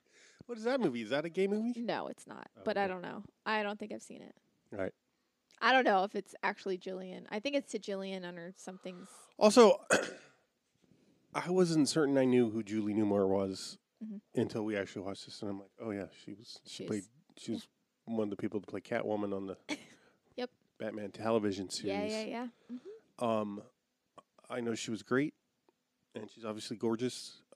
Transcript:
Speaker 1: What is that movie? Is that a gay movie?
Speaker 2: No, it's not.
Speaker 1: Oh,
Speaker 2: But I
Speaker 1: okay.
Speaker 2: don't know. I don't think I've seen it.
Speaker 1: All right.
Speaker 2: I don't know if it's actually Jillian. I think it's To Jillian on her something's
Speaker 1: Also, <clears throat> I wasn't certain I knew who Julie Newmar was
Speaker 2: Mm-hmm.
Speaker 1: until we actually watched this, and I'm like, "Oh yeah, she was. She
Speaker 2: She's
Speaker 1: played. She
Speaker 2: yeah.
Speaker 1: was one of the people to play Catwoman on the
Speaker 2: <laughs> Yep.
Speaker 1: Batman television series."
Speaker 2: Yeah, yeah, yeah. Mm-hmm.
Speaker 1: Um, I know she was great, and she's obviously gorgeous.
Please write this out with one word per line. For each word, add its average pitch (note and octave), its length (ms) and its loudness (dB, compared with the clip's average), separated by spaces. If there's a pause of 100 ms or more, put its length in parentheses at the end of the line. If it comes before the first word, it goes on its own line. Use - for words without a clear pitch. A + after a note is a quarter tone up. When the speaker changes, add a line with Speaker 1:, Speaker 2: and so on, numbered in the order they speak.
(460)
Speaker 1:
What A#3+ 120 -10
is G#3+ 60 -10
that B3+ 160 2
movie? B2+ 220 0
Is G#2 80 -6
that D3 160 0
a E3+ 40 -6
gay F#3 180 0
movie? A3+ 340 -2
Speaker 2:
No, C#3+ 260 -2
it's - 180 -12
not. - 220 -14 (100)
Speaker 1:
Oh, - 60 -20
Speaker 2:
But G3+ 140 -2
I G3+ 60 2
Speaker 1:
okay. F#3+ 100 -2
Speaker 2:
don't F3+ 80 -8
know. F#3+ 220 -10 (220)
I G#3+ 180 0
don't G#3 140 -4
think G#3 140 -10
I've A3 100 -10
seen - 200 -18
it. - 120 -20 (400)
Speaker 1:
All G#2 80 -8
right. F#2+ 120 -2 (680)
Speaker 2:
I A#3 120 4
don't C4 100 6
know G3 220 4
if G#3 100 -8
it's - 260 -8
actually G3 360 -4
Jillian. F#3 520 -10
I G#3+ 100 -4
think C#4+ 180 -2
it's - 160 -4
To G#3+ 60 -4
Jillian F#3+ 460 -6
on F3 120 -10
her F3 180 -12
something's F#3 540 -14 (280)
Speaker 1:
Also, G#3+ 440 10 (100)
<clears throat> - 1400 -4
I D3 160 -4
wasn't E3 400 4
certain C#3 280 4
I C3 60 6
knew B2 260 6
who A2 140 -2
Julie G#2 300 -2
Newmar G2+ 340 4
was G2 500 -2 (280)
Speaker 2:
Mm-hmm. G#3 340 -8
Speaker 1:
until A2+ 240 -2
we G#2+ 140 -2
actually G2 240 -6
watched F#2+ 240 -8
this, - 160 -14
and G#2 80 -6
I'm G2 100 -6
like, G2 120 -20 (100)
"Oh A2+ 80 -8
yeah, G2+ 160 -4 (180)
she G#2+ 120 -14
was. - 320 -20
She - 160 -14
Speaker 2:
She's - 40 -10
Speaker 1:
played. G#2 160 -4 (320)
She - 180 -10
Speaker 2:
yeah. - 20 -4
Speaker 1:
was - 120 -10 (380)
one A2 200 -2
of G#2 40 -4
the G2+ 60 -6
people G#2 260 -4
to - 60 -16
play G2+ 120 -8
Catwoman G#2+ 560 -2
on F#2+ 120 -6
the F#2+ 100 -10 (100)
Speaker 2:
<laughs> D4 100 -6 (580)
Yep. B3 160 -8 (260)
Speaker 1:
Batman G#2+ 320 -8
television G#2 640 0
series." G#3 400 -4
Speaker 2:
Yeah, A3 100 -4
yeah, A3 40 -6
yeah. A#3+ 220 -8 (240)
Mm-hmm. E4+ 540 -10
Speaker 1:
Um, G#2+ 360 -2 (880)
I B2 100 -4
know A2+ 140 -2
she - 160 -6
was G2+ 100 -4
great, C#3 320 0 (800)
and G#2+ 160 -12
she's A2+ 160 -16
obviously G#2+ 320 -6
gorgeous. A#2 640 -2 (140)